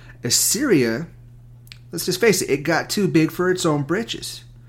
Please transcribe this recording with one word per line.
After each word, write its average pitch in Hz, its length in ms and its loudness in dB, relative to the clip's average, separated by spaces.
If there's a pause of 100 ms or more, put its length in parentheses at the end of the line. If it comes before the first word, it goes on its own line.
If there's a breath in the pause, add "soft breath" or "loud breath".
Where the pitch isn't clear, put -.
(220 loud breath)
Assyria, 151 840 2 (840)
let's 170 140 -8
just 180 160 -2
face 226 220 4
it, - 80 -4
it 147 140 0
got 160 260 0
too 196 180 0
big 156 220 2
for 180 200 -2
its 180 140 -2
own 147 200 0
britches. - 600 -6 (240 loud breath)